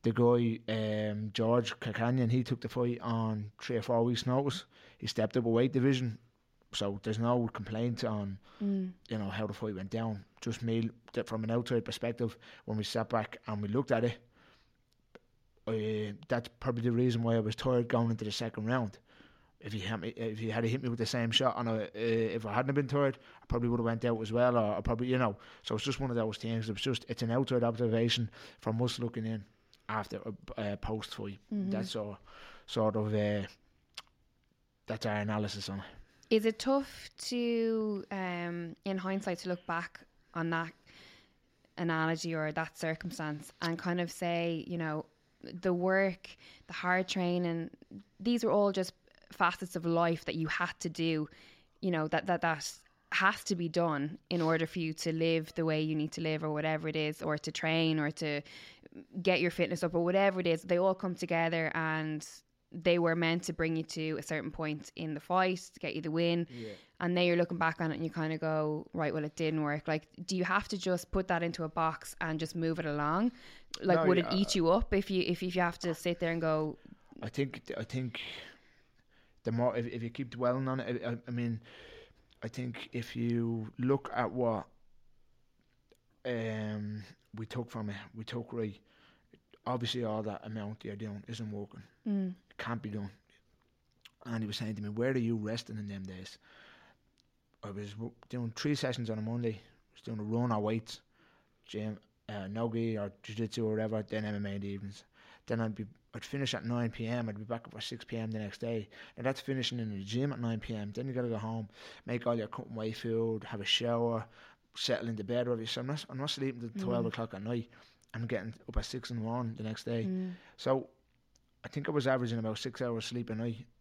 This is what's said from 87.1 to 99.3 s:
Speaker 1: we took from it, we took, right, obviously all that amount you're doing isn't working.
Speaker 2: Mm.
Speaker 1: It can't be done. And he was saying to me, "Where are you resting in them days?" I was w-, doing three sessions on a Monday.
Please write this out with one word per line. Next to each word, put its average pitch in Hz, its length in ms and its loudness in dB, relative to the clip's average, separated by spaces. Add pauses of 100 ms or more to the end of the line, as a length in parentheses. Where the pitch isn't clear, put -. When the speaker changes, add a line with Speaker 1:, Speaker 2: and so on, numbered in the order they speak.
Speaker 1:
we 113 100 -6
took 120 240 -6
from 110 200 -6
it, 101 60 -6 (200)
we 113 80 -10
took, 117 300 -8
right, 110 260 -4 (840)
obviously 123 380 -2
all 107 200 0
that 104 220 -6
amount 107 380 -8
you're 101 120 -6
doing 101 320 -8
isn't 110 240 -6
working. 101 320 -10 (240)
Speaker 2:
Mm. 196 260 0 (160)
Speaker 1:
It - 80 -18
can't 117 240 -6
be 113 80 -8
done. 101 200 -6 (1160)
And 117 180 -4
he 107 40 -2
was 104 100 -6
saying 110 180 -4
to 104 60 -8
me, 104 80 -4
"Where 117 220 0
are 131 60 0
you 117 180 2
resting 110 420 -4
in 104 100 -6
them 101 160 -8
days?" 92 340 -12 (1300)
I 104 80 -10
was 104 200 -8
w-, 113 200 -8 (180)
doing 120 260 -4
three 147 200 0
sessions 123 340 -2
on 110 80 -2
a 107 40 -4
Monday. 117 340 -2